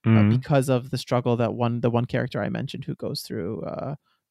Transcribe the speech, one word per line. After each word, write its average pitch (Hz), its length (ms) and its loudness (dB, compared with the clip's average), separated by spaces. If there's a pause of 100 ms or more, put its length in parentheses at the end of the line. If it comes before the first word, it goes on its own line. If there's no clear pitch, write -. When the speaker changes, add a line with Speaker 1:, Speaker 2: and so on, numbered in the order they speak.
Speaker 1:
uh, 113 40 4
Speaker 2:
Mm-hmm. 107 220 8
Speaker 1:
because 131 380 2
of 127 220 0
the 123 60 -4
struggle 123 400 0
that 113 160 0
one, 117 280 -2
the 123 80 2
one 120 160 2
character 120 380 -4
I - 60 -2
mentioned 120 360 -6
who 135 100 -6
goes - 260 -8
through, 107 400 -6
uh, - 340 -8 (360)